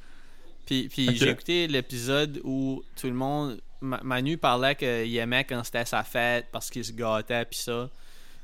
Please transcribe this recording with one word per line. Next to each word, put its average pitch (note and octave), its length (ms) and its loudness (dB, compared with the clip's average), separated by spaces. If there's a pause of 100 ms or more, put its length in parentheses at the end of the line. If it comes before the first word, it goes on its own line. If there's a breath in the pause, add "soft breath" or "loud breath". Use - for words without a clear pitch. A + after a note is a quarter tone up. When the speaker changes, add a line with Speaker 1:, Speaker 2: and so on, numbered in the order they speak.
(640 soft breath)
Speaker 1:
Puis, C3 220 0
puis C3 220 2
Speaker 2:
Ok. B2 60 4
Speaker 1:
j'ai B2+ 140 6
écouté E3+ 380 2
l'épisode C#3 760 0
où C3+ 400 -2 (120)
tout - 120 -4
le B2+ 80 0
monde, C3+ 440 0 (220)
Ma-, C3 220 -4
Manu C3 340 0
parlait C3+ 380 4
qu'il A#2 420 0
aimait A#2+ 260 2
quand B2 200 -2
c'était A#2 220 0
sa G#2+ 180 2
fête A#2+ 480 2
parce - 180 -4
qu'il A#2+ 160 -4
se A2+ 60 -6
gâtait A2+ 540 0
pis - 120 -8
ça. B2 320 -2 (540 soft breath)